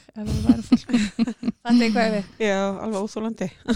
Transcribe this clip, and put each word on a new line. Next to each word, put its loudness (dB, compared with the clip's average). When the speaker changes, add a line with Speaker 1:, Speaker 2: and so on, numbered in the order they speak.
Speaker 1:
ef -10
við -2
værum 4
fullkomin. 0
Speaker 2:
<laughs> -6
Speaker 1:
Þetta 6
er 2
hvað 2
ég 2
við. -2
Speaker 2:
Já, 0
alveg -4
óþolandi. -6